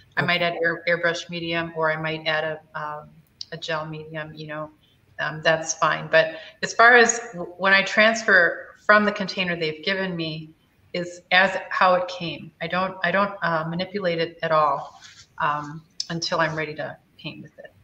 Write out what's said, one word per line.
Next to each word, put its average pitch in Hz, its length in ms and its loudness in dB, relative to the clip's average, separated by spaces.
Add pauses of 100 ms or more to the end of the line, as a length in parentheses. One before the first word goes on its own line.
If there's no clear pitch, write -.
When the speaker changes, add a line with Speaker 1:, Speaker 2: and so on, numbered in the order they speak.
(180)
Speaker 1:
I 175 40 4
Speaker 2:
Okay. 175 60 0
Speaker 1:
might 175 140 2
add 170 200 0
air, 165 280 -2
airbrush 170 400 -2
medium, 165 480 -4
or 160 140 0
I 156 40 -2
might 160 320 -6
add 156 160 0
a, 156 160 -6 (200)
um, 151 300 -10 (440)
a 165 40 -10
gel 156 280 -6
medium, 156 480 -12
you 156 140 -14
know, 151 220 -10 (520)
um, 151 220 -6
that's 160 320 2
fine. 156 360 0
But 160 240 4 (260)
as 180 120 -6
far 240 240 8
as - 220 6 (140)
w-, 175 240 -10
when 190 140 2
I 196 120 6
transfer 202 920 4 (100)
from 208 200 8
the 202 60 4
container 185 440 -4
they've 156 300 -4
given 190 320 -2
me, 160 320 -8 (420)
is 175 300 -8 (100)
as 190 260 4 (120)
how 185 260 4
it 180 120 0
came. 160 440 -10 (100)
I 170 60 -6
don't, 185 360 -4
I 175 80 0
don't, 196 300 0
uh, 165 260 -2
manipulate 180 520 -4
it 165 240 -4
at 160 80 -2
all, 147 480 0 (400)
um, 147 420 -4 (300)
until 165 280 -2
I'm 156 140 2
ready 151 220 -6
to 139 200 -10 (220)
paint 151 240 -14
with - 180 -20
it. - 140 -20 (100)